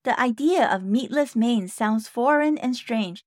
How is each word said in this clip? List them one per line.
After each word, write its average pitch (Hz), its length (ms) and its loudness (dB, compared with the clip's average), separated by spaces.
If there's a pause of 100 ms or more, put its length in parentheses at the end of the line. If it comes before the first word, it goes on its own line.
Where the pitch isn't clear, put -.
The - 160 0
idea 277 480 2
of 190 160 -2
meatless 254 540 -2
mains 220 340 0
sounds 214 380 -2
foreign 294 480 2
and 254 180 -4
strange, 208 520 -6